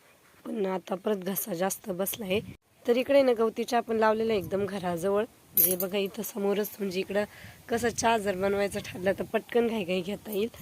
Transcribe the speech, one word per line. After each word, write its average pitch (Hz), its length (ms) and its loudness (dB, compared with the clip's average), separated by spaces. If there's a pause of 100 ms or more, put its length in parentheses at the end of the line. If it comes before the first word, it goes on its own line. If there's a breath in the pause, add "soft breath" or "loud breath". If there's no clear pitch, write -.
(440)
पण 226 220 -2
आता 190 280 -4
परत 208 220 0
घसा 185 380 -4
जास्त 190 360 -4
बसला 190 340 -4
आहे. 190 160 2 (460)
तर 240 100 6
इकडे 277 260 6
ना 254 160 6
गवती 226 260 0
चहा 233 160 2
पण 226 160 -2
लावलेला 220 360 4
आहे 202 100 0
एकदम 196 240 -2
घराजवळ. 190 580 0
म्हणजे - 520 0
बघा 190 220 -2
इथं 196 240 -2
समोरच, 202 560 -2
म्हणजे 190 220 -2
इकडं 202 240 -2 (440 loud breath)
कसं 233 200 0
चहा 226 300 2
जर 196 180 -2
बनवायचं 202 480 0
ठरलं 180 340 -2
तर 202 60 -4
पटकन 226 420 0
घाईघाई 190 340 -2
घेता 196 300 -8
येईल. 214 180 -2 (140)